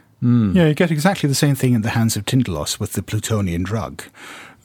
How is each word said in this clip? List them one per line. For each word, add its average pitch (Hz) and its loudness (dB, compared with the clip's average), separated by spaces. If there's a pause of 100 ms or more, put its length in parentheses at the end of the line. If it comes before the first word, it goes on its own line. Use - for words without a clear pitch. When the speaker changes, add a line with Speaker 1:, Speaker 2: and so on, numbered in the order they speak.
(220)
Speaker 1:
Mm. 120 4
Speaker 2:
Yeah, 170 6
you 151 4
get 170 0
exactly 160 0
the 139 0
same 143 2
thing 127 2
in 113 4
The 107 -4
Hands 113 0
of 101 -6
Tindalos 92 -2
with - -6
the 101 -4
plutonian 98 -2
drug. 95 -6 (600)